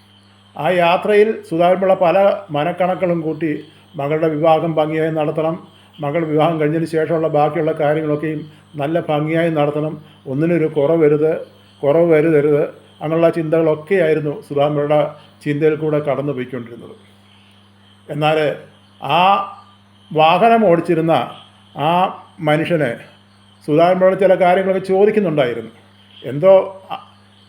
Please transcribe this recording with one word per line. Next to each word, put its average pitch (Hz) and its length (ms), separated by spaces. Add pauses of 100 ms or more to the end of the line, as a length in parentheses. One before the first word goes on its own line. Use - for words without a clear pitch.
(580)
ആ 151 120
യാത്രയിൽ 190 800
സുധാകരൻപിള്ള 185 440
പല 190 440 (140)
മനക്കണക്കുകളും 175 720
കൂട്ടി, 156 440 (300)
മകളുടെ 156 320
വിവാഹം 160 460
ഭംഗിയായി 156 380
നടത്തണം, 156 560 (320)
മകൾ 156 260
വിവാഹം 156 340
കഴിഞ്ഞതിന് 156 260
ശേഷമുള്ള 160 420
ബാക്കിയുള്ള 151 440
കാര്യങ്ങളൊക്കെയും 151 800 (240)
നല്ല 151 240
ഭംഗിയായി 160 500
നടത്തണം, 151 520 (260)
ഒന്നിനൊരു 156 400
കുറവരുത്, 151 800 (360)
കുറവ് 165 280
വരുതരുത്, 151 520
അങ്ങനെയുള്ള 165 680
ചിന്തകളൊക്കെയായിരുന്നു 156 1120
സുധാകരൻപിള്ളയുടെ 147 680 (340)
ചിന്തയിൽ 147 300
കൂടെ 151 240
കടന്നു 139 340
പോയിക്കൊണ്ടിരുന്നത്. 120 600 (1120)
എന്നാൽ 151 460 (500)
ആ 180 420 (680)
വാഹനം 180 520
ഓടിച്ചിരുന്ന 165 680 (460)
ആ 175 460 (160)
മനുഷ്യന് 151 560 (720)
സുധാകരൻപിള്ളയോട് 180 540
ചില 185 160
കാര്യങ്ങളൊക്കെ 185 500
ചോദിക്കുന്നുണ്ടായിരുന്നു. 165 840 (520)
എന്തോ, 185 580 (680)